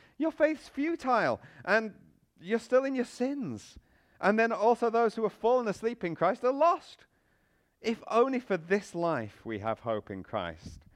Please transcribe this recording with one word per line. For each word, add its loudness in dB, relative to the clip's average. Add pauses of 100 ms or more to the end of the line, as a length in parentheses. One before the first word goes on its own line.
(160)
your 0
faith's 0
futile, 0 (260)
and 0 (460)
you're -2
still 2
in -2
your 0
sins. -6 (420)
And 2
then 2
also 2
those 2
who -2
have 0
fallen 2
asleep -4
in -4
Christ 0
are 2
lost. 0 (800)
If -2
only 2
for -2
this -2
life -4
we -6
have -4
hope -4
in -8
Christ, -8 (120)